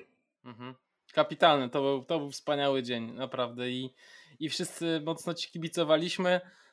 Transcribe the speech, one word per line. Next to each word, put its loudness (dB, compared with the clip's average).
Mhm. -12
Kapitalny, 4
to 0
był, 0
to 0
był -6
wspaniały 0
dzień, -4
naprawdę. -4
I, -6
i -4
wszyscy -2
mocno -4
ci -8
kibicowaliśmy. 2